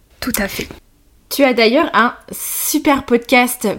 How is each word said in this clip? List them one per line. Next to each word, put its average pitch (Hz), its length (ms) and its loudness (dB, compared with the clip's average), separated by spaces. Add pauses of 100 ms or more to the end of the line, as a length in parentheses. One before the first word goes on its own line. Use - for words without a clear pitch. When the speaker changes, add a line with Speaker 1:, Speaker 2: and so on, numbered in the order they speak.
(220)
Speaker 1:
Tout 247 180 -6
à 196 80 -2
fait. - 200 -10 (640)
Speaker 2:
Tu - 140 2
as 254 100 4
d'ailleurs 240 400 2
un 226 220 2 (160)
super 285 720 -2
podcast, 247 640 0 (120)